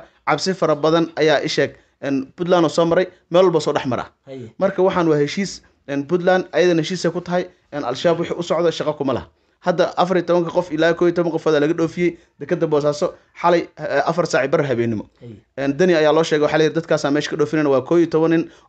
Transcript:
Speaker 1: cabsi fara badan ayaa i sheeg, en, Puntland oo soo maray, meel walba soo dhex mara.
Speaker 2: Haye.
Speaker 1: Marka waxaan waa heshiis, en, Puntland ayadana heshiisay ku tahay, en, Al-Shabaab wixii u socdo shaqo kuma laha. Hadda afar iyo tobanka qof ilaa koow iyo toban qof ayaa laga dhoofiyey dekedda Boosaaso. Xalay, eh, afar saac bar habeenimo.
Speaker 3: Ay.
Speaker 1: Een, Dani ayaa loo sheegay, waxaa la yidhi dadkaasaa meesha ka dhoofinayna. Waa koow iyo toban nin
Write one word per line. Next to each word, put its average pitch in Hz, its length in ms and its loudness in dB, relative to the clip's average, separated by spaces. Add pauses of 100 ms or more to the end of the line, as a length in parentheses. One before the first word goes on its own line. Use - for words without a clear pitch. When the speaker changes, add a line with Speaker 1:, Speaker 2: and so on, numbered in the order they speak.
(260)
Speaker 1:
cabsi 190 280 -2
fara 156 200 0
badan 160 460 0
ayaa 151 240 2
i 156 40 -6
sheeg, 139 280 -2 (240)
en, 135 360 -6
Puntland 175 280 2
oo 151 80 0
soo 170 140 2
maray, 170 200 0 (240)
meel 180 140 4
walba 165 160 2
soo 151 160 -2
dhex - 100 -4
mara. 113 220 -4 (180)
Speaker 2:
Haye. 131 320 -16
Speaker 1:
Marka 196 240 0
waxaan 180 260 2
waa 151 120 2
heshiis, 147 400 -4 (260)
en, 139 200 -6
Puntland 180 460 0
ayadana 165 280 4
heshiisay 170 320 -4
ku 175 80 -8
tahay, 175 240 -4 (280)
en, 143 120 -8
Al-Shabaab 160 360 0
wixii 165 180 -6
u 170 40 -6
socdo 170 300 0
shaqo 147 240 -4
kuma 135 160 -2
laha. 101 160 -6 (380)
Hadda 180 180 2 (140)
afar 175 200 2
iyo 170 80 -2
tobanka 170 280 0
qof 175 160 -2
ilaa 160 240 2
koow 175 140 2
iyo 170 100 0
toban 170 160 -2
qof 160 120 -8
ayaa 156 140 2
laga 151 140 0
dhoofiyey 165 360 -2 (280)
dekedda 160 320 -2
Boosaaso. 147 360 0 (360)
Xalay, 175 200 4 (140)
eh, 139 340 -2
afar 165 160 -2
saac 135 240 0
bar 160 120 2
habeenimo. 117 420 -2 (180)
Speaker 3:
Ay. 120 120 -18 (240)
Speaker 1:
Een, 139 180 -2
Dani 180 180 4
ayaa 151 200 4
loo 160 80 4
sheegay, 151 240 0
waxaa 147 120 2
la 156 60 6
yidhi 151 140 0
dadkaasaa 156 320 0
meesha 147 200 0
ka 151 60 -4
dhoofinayna. 147 340 0
Waa 139 120 4
koow 170 160 2
iyo 170 80 4
toban 165 240 2
nin 165 200 0 (180)